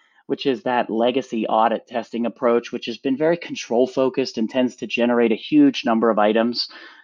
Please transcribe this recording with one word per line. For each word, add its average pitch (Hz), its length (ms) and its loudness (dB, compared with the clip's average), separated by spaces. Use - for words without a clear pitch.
which - 180 -6
is 127 200 -2
that 123 260 0
legacy 117 560 -2
audit 110 400 0
testing 117 400 -6
approach, 117 460 0
which 120 140 -8
has 113 120 -10
been 135 180 -2
very 160 200 0
control 127 500 -2
focused 131 520 -2
and 110 120 -2
tends 127 260 0
to 117 120 -10
generate 120 420 2
a 110 60 2
huge 143 480 2
number 117 260 2
of 104 80 2
items 113 500 2